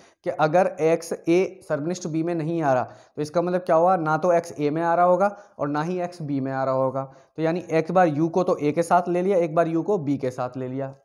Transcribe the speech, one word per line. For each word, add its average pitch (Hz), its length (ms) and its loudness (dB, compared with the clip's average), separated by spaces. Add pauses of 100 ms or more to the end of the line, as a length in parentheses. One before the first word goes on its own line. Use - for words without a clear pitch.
(260)
कि 175 60 -4
अगर 156 360 2 (140)
एक्स 165 320 0
ए 170 240 2 (260)
सर्वनिष्ठ 165 440 -6
बी 160 160 -2
में 175 120 -2
नहीं 165 260 -2
आ 139 120 2
रहा, 123 100 2
तो - 380 -12
इसका 151 200 -2
मतलब 180 200 0
क्या 175 140 2
हुआ, 180 220 4
ना 156 200 0
तो 175 140 2
एक्स 170 220 2
ए 147 160 0
में 160 120 -2
आ 170 140 2
रहा 175 100 4
होगा 180 220 4 (300)
और 147 100 -4
ना 147 160 -2
ही 180 180 -4
एक्स 175 200 -8
बी 139 180 -4
में 135 120 -4
आ 135 120 -2
रहा 131 120 0
होगा। 131 280 0 (340)
तो 156 40 -4
यानी 165 300 -2
एक 160 200 0
बार 180 180 6
यू 151 200 0
को 180 140 0
तो 180 140 0
ए 147 140 0
के 165 120 0
साथ 180 240 2
ले 175 140 0
लिया, 190 160 2
एक 165 180 0
बार 165 120 4
यू 165 160 -2
को 202 160 0
बी 139 180 -2
के 131 140 -4
साथ 127 260 -8
ले 127 100 -6
लिया। 135 260 -8 (100)